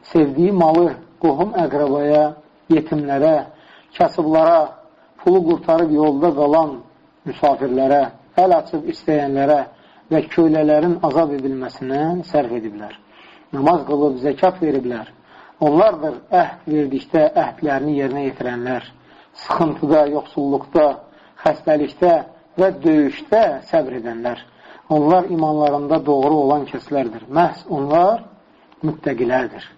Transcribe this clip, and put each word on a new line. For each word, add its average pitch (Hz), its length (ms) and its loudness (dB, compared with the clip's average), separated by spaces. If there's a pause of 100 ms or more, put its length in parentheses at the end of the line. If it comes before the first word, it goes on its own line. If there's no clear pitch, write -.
Sevdiyi 156 500 2
malı 170 400 4 (240)
qohum 165 400 0
əqrəbaya, 147 680 0 (440)
yetimlərə, 151 680 0 (600)
kasıblara, 160 640 2 (600)
pulu 185 240 4
qurtarıb 165 480 0
yolda 151 400 2
qalan 147 460 0 (480)
müsafirlərə, 135 760 0 (300)
əl 180 220 4
açıb 156 320 -4
istəyənlərə 143 720 0 (520)
və 160 140 0
kölələrin 160 760 2
azad 151 360 0
edilməsinə 135 680 -6 (200)
sərf 139 320 -4
ediblər. 107 400 -10 (520)
Namaz 143 400 0
qılıb 143 340 0
zəkat 147 420 -2
veriblər. 123 480 -4 (460)
Onlardır 151 720 0
əhd - 400 -2
verdikdə 151 640 -2
əhdlərini 143 680 -4
yerinə 139 300 -4
yetirənlər, 123 560 -8 (540)
sıxıntıda, 156 680 0
yoxsulluqda, 143 800 -2 (540)
xəstəlikdə 151 720 0 (400)
və 185 200 2
döyüşdə 160 680 2 (180)
səbr 131 380 -2
edənlər. 117 440 -8 (420)
Onlar 156 400 2
imanlarında 151 720 0
doğru 143 360 2
olan 143 300 0
kəslərdir. 123 640 -6
Məhz 160 400 -2
onlar 170 560 0 (580)
müttəqilərdir. 127 840 -4 (120)